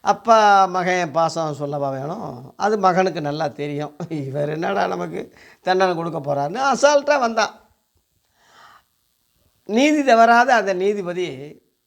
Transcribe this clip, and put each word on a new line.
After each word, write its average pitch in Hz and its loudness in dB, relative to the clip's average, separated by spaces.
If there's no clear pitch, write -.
அப்பா 208 4
மகன் 180 -2
பாசம் 160 -2
சொல்லவா 143 -6
வேணும்? 135 -10
அது 214 0
மகனுக்கு 185 2
நல்லா 151 -4
தெரியும். 147 -8
"இவர் 147 -6
என்னடா 185 -4
நமக்கு 180 -8
தண்டனை 185 0
கொடுக்க 165 -6
போறாருன்னு" 147 -2
அசால்ட்டா 285 2
வந்தான். 226 -2
நீதி 285 2
தவறாத 240 6
அந்த 202 2
நீதிபதி, 175 -4